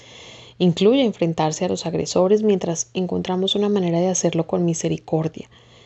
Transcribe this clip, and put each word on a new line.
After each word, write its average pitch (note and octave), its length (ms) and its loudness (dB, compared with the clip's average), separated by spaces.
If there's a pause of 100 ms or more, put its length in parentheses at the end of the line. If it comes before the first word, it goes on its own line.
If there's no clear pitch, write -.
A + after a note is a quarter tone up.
(580)
Incluye F#3+ 460 4
enfrentarse E3 600 -2
a - 20 -2
los F#3 180 -4
agresores F3+ 580 0
mientras F3+ 500 0
encontramos F3+ 640 -2
una G#3 120 0
manera F3+ 320 0
de F3+ 80 2
hacerlo E3 400 0
con F3+ 160 0
misericordia. D#3+ 840 -2 (360)